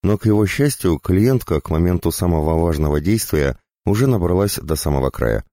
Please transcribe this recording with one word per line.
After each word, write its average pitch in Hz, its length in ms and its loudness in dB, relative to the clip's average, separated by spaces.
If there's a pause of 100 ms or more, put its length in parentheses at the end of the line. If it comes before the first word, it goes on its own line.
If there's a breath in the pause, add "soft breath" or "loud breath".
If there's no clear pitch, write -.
Но, 101 160 2
к - 80 -4
его 107 200 4
счастью, 98 520 0
клиентка 101 640 0
к - 100 -12
моменту 85 400 0
самого 80 500 0
важного 76 400 0
действия 76 580 -2 (260)
уже 107 220 0
набралась 98 520 0
до 76 180 -4
самого 67 340 -2
края. 55 420 -2